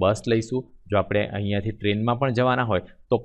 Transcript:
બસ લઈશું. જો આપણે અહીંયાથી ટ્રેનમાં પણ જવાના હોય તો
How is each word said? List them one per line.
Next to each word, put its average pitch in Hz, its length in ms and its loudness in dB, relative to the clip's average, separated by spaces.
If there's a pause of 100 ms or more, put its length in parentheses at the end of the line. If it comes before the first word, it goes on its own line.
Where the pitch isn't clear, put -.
બસ 101 200 2 (100)
લઈશું. 113 300 0 (280)
જો 101 80 0
આપણે 101 240 0 (140)
અહીંયાથી 101 400 -2
ટ્રેનમાં 107 440 0
પણ 131 200 0
જવાના 127 300 2
હોય 92 140 0 (260)
તો 123 160 2